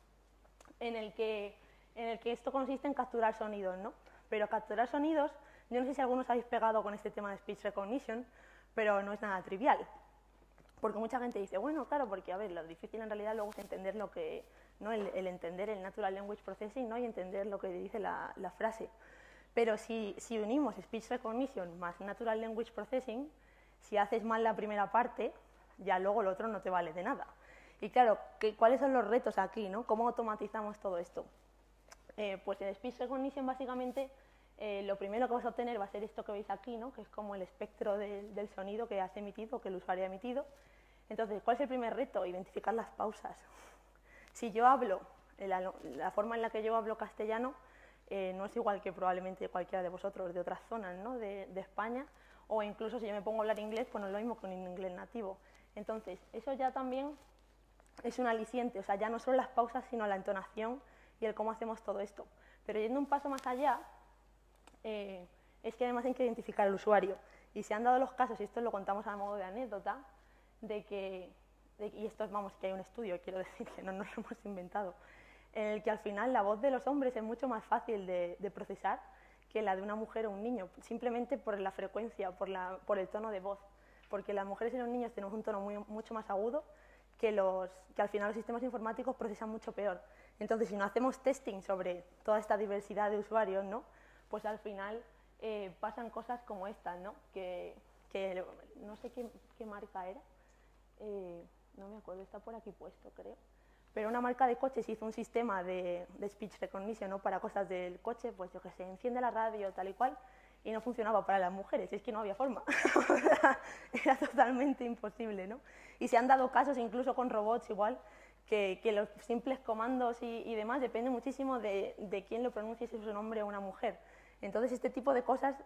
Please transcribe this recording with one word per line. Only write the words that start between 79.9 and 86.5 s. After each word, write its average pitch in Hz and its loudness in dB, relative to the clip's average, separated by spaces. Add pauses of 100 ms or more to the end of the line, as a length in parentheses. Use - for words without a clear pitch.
mujer 220 -2
o 208 -2
un 196 -6
niño, 220 -2 (120)
simplemente 233 -2
por 202 -2
la 190 0
frecuencia, 196 -4
por 185 -4
la, 185 -4
por 202 4
el 185 -2
tono 214 -4
de 196 -4
voz, 196 -4 (500)
porque 202 -4
las 196 0
mujeres 220 -2
y - -2
los 247 -2
niños 240 -2
tenemos 202 -6
un 220 -4
tono 208 -2
muy, 208 -4 (100)
mucho 214 -8
más 220 -6
agudo 226 0 (540)